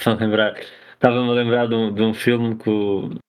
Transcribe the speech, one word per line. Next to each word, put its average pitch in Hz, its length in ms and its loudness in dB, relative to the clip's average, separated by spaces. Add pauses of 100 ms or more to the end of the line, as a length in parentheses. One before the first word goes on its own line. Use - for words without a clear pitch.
a 117 100 2
lembrar, 107 440 0 (360)
estava-me 123 360 2
a - 40 0
lembrar 120 340 2
de 117 60 -2
um, 110 200 0
de 104 80 0
um 110 120 2
filme 117 420 0
que 113 120 -8
o 101 420 -2 (180)